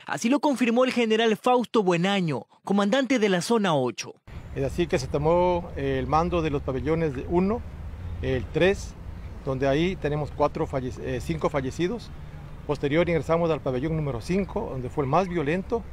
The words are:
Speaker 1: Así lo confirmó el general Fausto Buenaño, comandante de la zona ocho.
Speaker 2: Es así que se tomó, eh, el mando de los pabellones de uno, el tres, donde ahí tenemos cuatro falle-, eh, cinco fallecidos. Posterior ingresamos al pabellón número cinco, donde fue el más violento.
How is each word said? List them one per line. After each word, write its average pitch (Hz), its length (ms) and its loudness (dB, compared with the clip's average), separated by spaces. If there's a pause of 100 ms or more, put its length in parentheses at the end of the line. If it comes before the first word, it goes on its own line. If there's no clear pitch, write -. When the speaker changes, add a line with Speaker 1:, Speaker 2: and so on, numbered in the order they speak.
Speaker 1:
Así 151 220 -2
lo 285 140 4
confirmó 247 420 4
el 254 80 2
general 226 460 2
Fausto 247 440 2
Buenaño, 175 680 2 (180)
comandante 214 540 4
de 208 100 4
la 175 120 4
zona 202 320 2
ocho. 127 420 -2 (380)
Speaker 2:
Es 135 120 -2
así 170 200 0
que 175 140 0
se - 80 -6
tomó, 175 720 2
eh, 139 200 0
el 127 100 -2
mando 165 340 2
de 156 80 0
los 143 120 -2
pabellones 139 540 -2
de 139 140 -8
uno, 190 320 2 (600)
el 131 300 0
tres, 180 440 2 (500)
donde 135 240 0
ahí 165 260 2
tenemos 147 400 -4
cuatro 151 320 0
falle-, 127 320 -6
eh, 127 220 -4
cinco 156 280 -2
fallecidos. 151 640 -4 (560)
Posterior 147 400 2
ingresamos 165 420 2
al 147 120 0
pabellón 143 340 -2
número 139 240 -2
cinco, 196 540 -2
donde 127 160 -6
fue 143 160 -2
el 127 40 -2
más 175 200 4
violento. 175 640 -2